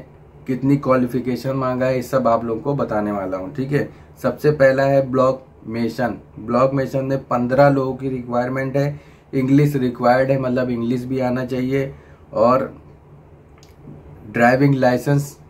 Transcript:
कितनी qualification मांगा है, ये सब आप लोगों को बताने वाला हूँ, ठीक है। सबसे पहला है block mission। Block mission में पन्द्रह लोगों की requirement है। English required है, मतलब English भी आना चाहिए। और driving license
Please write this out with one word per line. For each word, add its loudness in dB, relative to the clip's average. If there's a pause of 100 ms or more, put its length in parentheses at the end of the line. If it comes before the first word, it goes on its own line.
(480)
कितनी 0
qualification -2
मांगा -2
है, 0
ये -2
सब -2
आप 2
लोगों -4
को -2
बताने -2
वाला -4
हूँ, -10
ठीक -6
है। -2 (340)
सबसे 0
पहला 4
है 2
block 0 (220)
mission। -4 (220)
Block 0
mission -2
में 0
पन्द्रह 4
लोगों 0
की -8
requirement -4
है। -2 (340)
English 4
required 2
है, 2
मतलब -2
English -2
भी -4
आना -2
चाहिए। -2 (420)
और 2 (1600)
driving 4
license 0 (120)